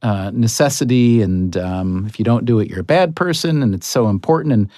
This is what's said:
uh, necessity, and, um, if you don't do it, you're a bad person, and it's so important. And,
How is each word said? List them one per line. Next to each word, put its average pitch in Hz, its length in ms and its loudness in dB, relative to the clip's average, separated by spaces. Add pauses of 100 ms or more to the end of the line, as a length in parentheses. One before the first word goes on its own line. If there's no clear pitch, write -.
uh, 101 320 -2
necessity, 120 880 2
and, 92 340 0
um, 92 500 -4
if 104 120 -12
you 110 60 -2
don't 117 220 0
do 117 120 2
it, 95 100 0
you're 92 120 -8
a 87 40 -6
bad 165 300 2
person, 165 480 -2
and 104 120 0
it's 90 120 -8
so 117 220 0
important. 147 440 0
And, 104 240 2